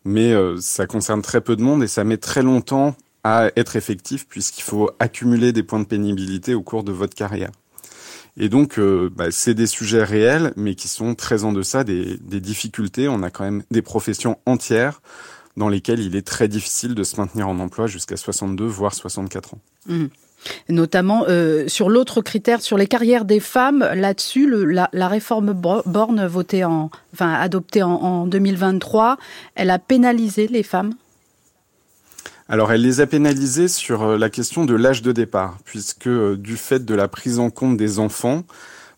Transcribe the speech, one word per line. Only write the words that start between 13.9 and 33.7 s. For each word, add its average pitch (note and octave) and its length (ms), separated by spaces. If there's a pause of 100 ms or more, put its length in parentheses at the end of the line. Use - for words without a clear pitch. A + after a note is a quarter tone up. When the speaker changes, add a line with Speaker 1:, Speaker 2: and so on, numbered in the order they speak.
Speaker 1:
entières B2 560 (560)
dans G#2 100
lesquelles G#2 320
il F#2+ 160
est G2 100
très - 220
difficile G#2+ 480
de G2+ 80
se - 140
maintenir G2+ 320
en F#2 100
emploi F#2 280
jusqu'à F#2+ 280
soixante-deux, G2 500
voire G2+ 280
soixante-quatre - 600
ans. A2 40 (260)
Speaker 2:
Mmh. E3 200 (640)
Notamment, F#3 580
euh, D#3+ 400
sur G3 220
l'autre A#3+ 320
critère, A3+ 400
sur - 160
les G3 100
carrières A#3+ 380
des G#3 160
femmes, C4+ 380 (140)
là-dessus, G3 540
le, A3 160
la, F3+ 300
la F#3 160
réforme G#3+ 420
Bo-, F3+ 340
Borne G#3 400
votée F3+ 380
en, D#3+ 260 (240)
enfin, E3+ 200
adoptée F3+ 500
en, F3 80
en F3 360
deux F#3+ 120
mille G3 160
vingt-trois, G3 600 (380)
elle F#3 140
a F#3 80
pénalisé A3+ 720
les A3+ 160
femmes ? G3+ 300 (1600)
Speaker 1:
Alors, A2 240
elle A2+ 80
les B2 180
a C#3+ 80
pénalisées C#3+ 640
sur, A#2 320